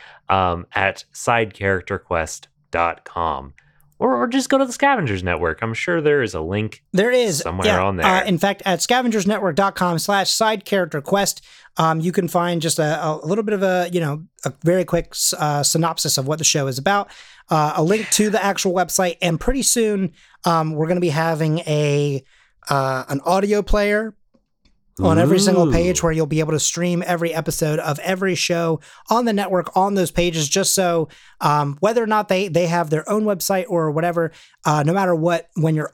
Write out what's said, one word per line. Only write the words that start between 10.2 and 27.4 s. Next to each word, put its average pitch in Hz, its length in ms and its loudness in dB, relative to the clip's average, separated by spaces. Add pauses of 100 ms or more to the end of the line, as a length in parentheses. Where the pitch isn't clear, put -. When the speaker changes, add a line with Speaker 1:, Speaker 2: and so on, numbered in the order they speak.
Speaker 2:
side 220 360 0
character 170 360 -2
quest, 196 420 -2 (340)
um, 160 240 2
you 175 100 -2
can 175 160 0
find 175 340 0
just 156 160 -2
a, 156 260 0
a 156 120 -2 (100)
little 202 180 0
bit 208 100 -2
of 196 100 0
a, 180 280 2
you 175 100 0
know, 156 240 -4 (180)
a 139 100 -4 (100)
very 175 220 2
quick 170 260 -2
s-, - 280 -2
uh, 147 240 0
synopsis 160 540 0
of 135 100 -2
what 156 100 -2
the 160 80 -2
show 143 220 0
is 127 100 -4
about, 202 320 0 (400)
uh, 151 280 2
a 156 60 2
link 208 280 0
to 214 180 2
the 196 140 0
actual 196 300 0
website, 180 480 0
and 165 180 0
pretty 262 220 0
soon, 208 500 0 (320)
um, 160 300 2
we're 156 140 -2
gonna 180 120 0
be 180 100 2
having 160 500 0
a, 147 640 0 (460)
uh, 135 400 0
an 139 120 -4
audio 202 400 2
player 208 520 0 (880)
on 160 180 4
every 170 200 4
single 180 280 4
Speaker 1:
Ooh. 135 60 2
Speaker 2:
page 175 280 2
where 165 120 2
you'll 160 120 0
be 151 140 -2
able 156 140 0
to 151 60 0
stream 175 460 -2
every 170 280 -2
episode 156 460 -2